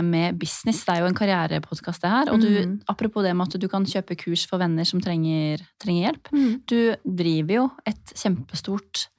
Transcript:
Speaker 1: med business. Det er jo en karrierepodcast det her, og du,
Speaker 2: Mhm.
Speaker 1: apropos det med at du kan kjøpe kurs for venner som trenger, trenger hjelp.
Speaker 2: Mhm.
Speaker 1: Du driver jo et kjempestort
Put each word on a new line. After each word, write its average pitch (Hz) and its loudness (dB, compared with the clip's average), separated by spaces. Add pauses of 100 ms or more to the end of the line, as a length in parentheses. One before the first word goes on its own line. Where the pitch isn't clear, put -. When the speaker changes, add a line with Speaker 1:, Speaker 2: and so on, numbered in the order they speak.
Speaker 1:
med 170 2
business. 220 -2
Det 185 2
er 170 0
jo 180 2
en 185 0
karrierepodcast 170 -2
det 180 2
her, 269 2
og 220 4
du, 226 4
Speaker 2:
Mhm. 202 2 (120)
Speaker 1:
apropos 214 -2
det 180 2
med 180 0
at 185 -6
du 180 -2
kan 196 0
kjøpe 190 -4
kurs 170 -4
for 180 -2
venner 165 2
som 180 0
trenger, 160 0 (240)
trenger 175 0
hjelp. - -12
Speaker 2:
Mhm. 277 4 (180)
Speaker 1:
Du 233 4 (100)
driver 170 0
jo 254 4 (200)
et - -8
kjempestort - -4 (100)